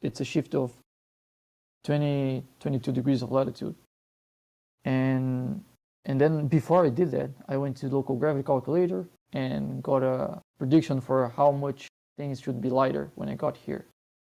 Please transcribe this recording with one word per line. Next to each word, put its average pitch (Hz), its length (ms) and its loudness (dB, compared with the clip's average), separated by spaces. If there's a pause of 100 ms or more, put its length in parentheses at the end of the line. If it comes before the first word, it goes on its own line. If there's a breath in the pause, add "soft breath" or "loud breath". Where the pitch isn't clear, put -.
it's - 200 -6
a 135 40 -2
shift 147 300 -2
of 127 160 0 (1120)
twenty, 139 600 0 (160)
twenty-two 135 340 -2
degrees 131 280 2
of 120 100 -6
latitude. 135 440 -2 (1120)
And, 131 760 0 (420)
and 135 140 0
then 151 280 4
before 165 380 4
I 139 40 6
did 135 220 0
that, 139 180 -2 (180)
I 135 100 -2
went 139 200 -4
to 135 120 -6
the 139 60 -2
local 135 200 0
gravity 139 280 0
calculator, 175 640 0 (260)
and 139 500 -4
got 135 200 2
a 131 380 -2 (160)
prediction 143 440 2
for 127 280 0
how 143 220 4
much 139 360 -4 (300)
things 139 220 -6
should 123 220 -6
be 123 80 0
lighter 135 460 2
when 139 140 -8
I 135 60 -6
got - 220 -2
here. - 280 -8 (440)